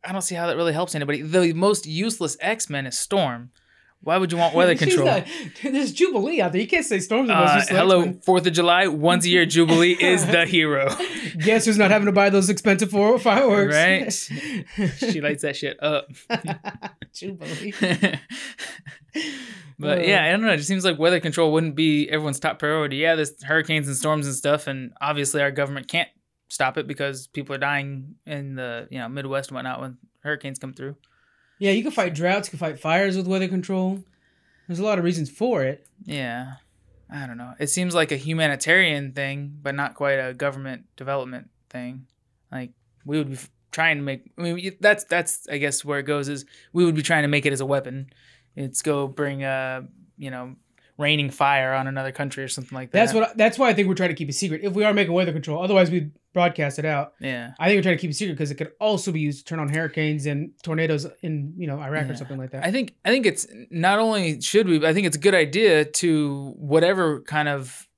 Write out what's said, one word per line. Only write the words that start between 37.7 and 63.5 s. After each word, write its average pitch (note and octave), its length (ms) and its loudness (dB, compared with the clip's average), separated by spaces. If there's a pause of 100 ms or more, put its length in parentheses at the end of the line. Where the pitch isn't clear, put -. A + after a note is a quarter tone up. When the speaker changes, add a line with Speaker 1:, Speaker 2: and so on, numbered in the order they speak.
Speaker 1:
like D#3+ 180 2
a C#3+ 40 -2
humanitarian D3+ 960 0
thing, C#3+ 500 -8
but C#3 140 -6
not C#3+ 180 -4
quite C#3 240 0
a B2+ 160 -4
government C3+ 520 -8 (100)
development C3 540 -8 (200)
thing. B2+ 360 -14 (440)
Like, B2+ 220 -10 (320)
we C#3+ 120 -4
would D3 120 -2
be C3+ 60 -8
f-, - 160 -16 (200)
trying D#3+ 260 0
to C#3+ 60 -6
make, C3+ 340 -8
I E3+ 60 -8
mean, E3+ 140 -4
y-, F#3+ 240 -8
that's, G3+ 240 4
that's, - 440 -2
I D3 100 -6
guess, C#3+ 260 -2
where C#3+ 160 -2
it C#3 40 -8
goes C#3+ 240 -2
is C#3 160 -8 (280)
we F3 120 4
would E3 120 2
be D3+ 60 -2
trying D3+ 200 2
to C#3+ 60 2
make C#3+ 180 2
it C#3+ 60 2
as C3 80 -4
a C3+ 60 -4
weapon. C3+ 440 -4 (460)
It's C3+ 260 -6
go C#3+ 240 0
bring, C#3 380 -6
uh, C3 380 -4 (340)
you C#3 140 -12
know, B2+ 260 -12 (400)
raining D3 340 2
fire C3+ 440 2
on C3+ 120 -2
another C3+ 240 -6
country C#3 320 -6
or C3 60 -10
something B2+ 260 -10
like C3 160 -12
Speaker 2:
That's A3 220 4
Speaker 1:
that. A3 80 2
Speaker 2:
what A3+ 100 2
I, - 60 -18
that's A3+ 200 4
why B3+ 120 2
I A3+ 60 4
think G3+ 120 2
we're F#3 80 2
trying F3+ 140 0
to D#3 80 -4
keep D3+ 120 -6
it C#3+ 40 -6
secret. D#3 320 -4
If G3 80 -2
we G3+ 100 0
are G#3+ 100 4
making G3 220 2
weather F3 180 2
control, D#3 300 -4
otherwise F#3 300 4
we'd D#3 180 -2 (220)
broadcast E3+ 480 0
it D3+ 40 -4
out. D3 360 -2
Speaker 1:
Yeah. B2+ 400 -8
Speaker 2:
I E3 80 2
think G3+ 100 4
we're F#3 60 2
trying F3+ 140 2
to - 20 -6
keep F3 100 -4
it D3 40 -4
secret E3+ 220 -4
'cause C#3+ 140 -4
it C#3 60 -8
could - 240 -8
also G#3 320 0
be D#3+ 80 -2
used D3 180 -2
to - 60 -20
turn D#3+ 160 -8
on D3 80 -4
hurricanes D3+ 580 -2
and D3 240 -4 (140)
tornadoes D#3 420 -2 (160)
in, D3+ 340 -6
you F3 120 -6
know, C#3+ 100 -6
Iraq D3 280 -4
or - 20 -8
Speaker 1:
Yeah. B2+ 80 -6
Speaker 2:
something C3+ 200 -12
like C3 140 -10
that. - 160 -10
Speaker 1:
I F#3 60 -2
think, A#3+ 320 -4
I G3 60 0
think B3 160 2
it's, - 200 -2 (240)